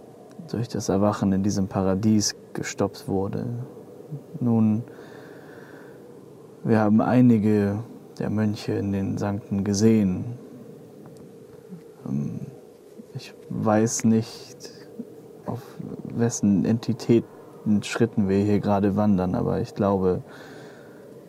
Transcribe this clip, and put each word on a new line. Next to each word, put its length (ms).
durch 160
das 220
Erwachen 420
in 120
diesem 260
Paradies 640
gestoppt 560
wurde. 380
Nun, 420
wir 140
haben 200
einige 800
der 100
Mönche 440
in 180
den 260
Sankten 460
gesehen. 760
Ähm, 360
ich 200
weiß 540
nicht, 800
auf 160
wessen 600
Entitäten 1160
Schritten 460
wir 100
hier 200
gerade 360
wandern, 400
aber 260
ich 140
glaube, 480